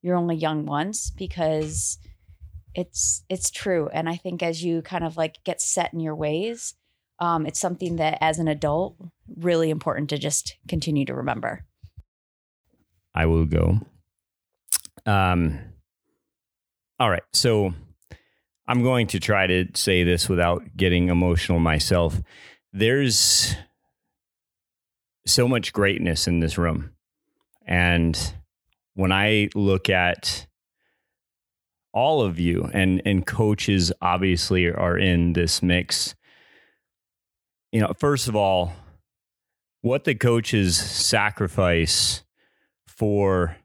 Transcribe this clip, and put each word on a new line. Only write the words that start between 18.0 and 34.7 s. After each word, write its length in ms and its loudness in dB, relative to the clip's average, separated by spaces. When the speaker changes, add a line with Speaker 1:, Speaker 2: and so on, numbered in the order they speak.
Speaker 2:
I'm 160 0
going 240 2
to 120 -4
try 280 0
to 260 2
say 320 2
this 240 2
without 480 0
getting 320 2
emotional 500 2
myself. 640 0
There's 840 0
so 220 2
much 260 -2
greatness 540 0
in 120 2
this 180 0
room. 340 -2
And 680 2
when 180 0
I 440 2
look 340 0
at 580 0
all 280 2
of 180 0
you, 340 0
and, 320 2
and 200 2
coaches 640 0
obviously 720 2